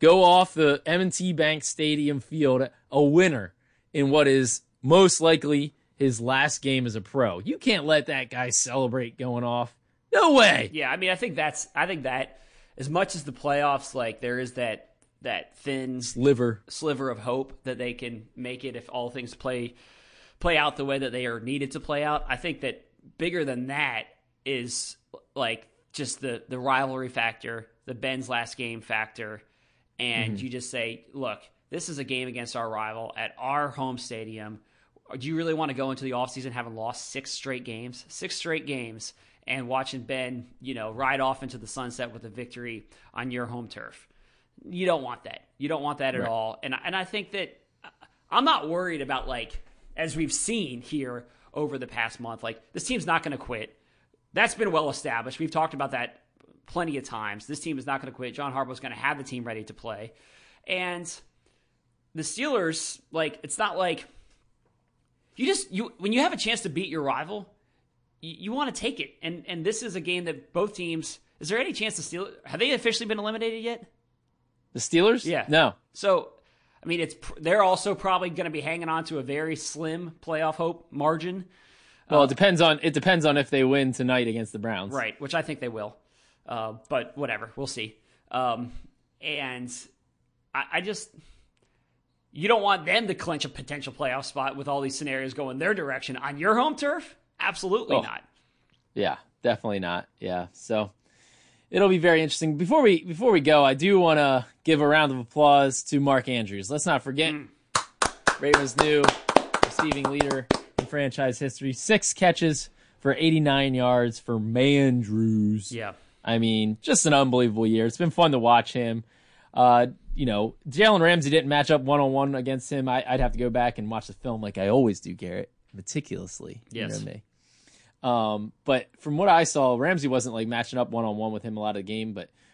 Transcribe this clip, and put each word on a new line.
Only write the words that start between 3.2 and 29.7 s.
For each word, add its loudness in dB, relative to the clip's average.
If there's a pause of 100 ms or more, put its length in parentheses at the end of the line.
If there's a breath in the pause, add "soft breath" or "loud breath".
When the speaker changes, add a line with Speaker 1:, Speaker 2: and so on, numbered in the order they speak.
Speaker 1:
in 2
what 8
is 4 (220)
most 8
likely 4 (220)
his 2
last 0
game 0
as -4
a -6
pro. 0
You -6
can't 0
let 4
that -4
guy -4
celebrate -2
going -4
off. -2 (380)
No 6
way." 6
Speaker 2:
Yeah, -4
I -2
mean, -2
I 0
think -6
that's, -4
I 0
think -6
that -6 (360 soft breath)
as -8
much 0
as -10
the -10
playoffs, 0
like, -4
there -4
is -6
that, -6 (320)
that -6
thin -6
Speaker 1:
Sliver. 2
Speaker 2:
sliver -4
of -8
hope -6
that -8
they -6
can -12 (100)
make -10
it -10
if -16
all -6
things -12
play, -6 (680 soft breath)
play 2
out 2
the -4
way 0
that -4
they -4
are -6
needed -4
to -8
play -4
out. -2
I -2
think -6
that -8 (340)
bigger -2
than -4
that -4 (400)
is, -6 (380)
like, -4 (260)
just -8
the, -6
the -8
rivalry 0
factor, -6 (180)
the -8
Ben's -6
last -6
game -8
factor. -8 (560)